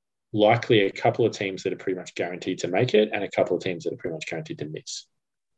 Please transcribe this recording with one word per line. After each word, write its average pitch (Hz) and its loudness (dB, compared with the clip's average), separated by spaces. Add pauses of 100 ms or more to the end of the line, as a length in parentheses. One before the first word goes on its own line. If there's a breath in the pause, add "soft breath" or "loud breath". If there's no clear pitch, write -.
(320)
likely 110 6
a 98 2
couple 117 2
of 104 0
teams 95 -6
that 92 -2
are 90 -6
pretty 92 -4
much 87 -14
guaranteed 90 -4
to - -4
make 104 2
it 214 6
and 101 -4
a 92 -6
couple 92 2
of 85 -6
teams 85 -6
that 87 -4
are - -8
pretty 85 -8
much 156 -10
guaranteed 160 -8
to 151 -8
miss. - -12 (520)